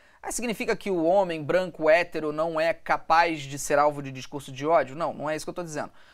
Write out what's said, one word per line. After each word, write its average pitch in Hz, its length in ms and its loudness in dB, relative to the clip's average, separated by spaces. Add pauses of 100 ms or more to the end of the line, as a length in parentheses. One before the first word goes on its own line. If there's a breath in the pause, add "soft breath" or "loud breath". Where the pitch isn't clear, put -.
(220 soft breath)
Ah, - 80 -8
significa 220 460 -2
que 202 160 -4
o 175 100 0
homem 170 400 2
branco 160 480 0
hétero 160 400 2
não 156 300 -2
é 165 120 2
capaz 160 680 2
de 139 180 -8
ser 143 220 2
alvo 147 200 4
de 135 120 -8
discurso 135 400 -10
de 135 120 -8
ódio? 147 300 2
Não, 156 180 -4
não 139 160 -6
é 156 60 -2
isso 156 100 -8
que 185 60 -10
eu 170 40 -8
tô 180 100 -8
dizendo. 147 260 -6 (240 loud breath)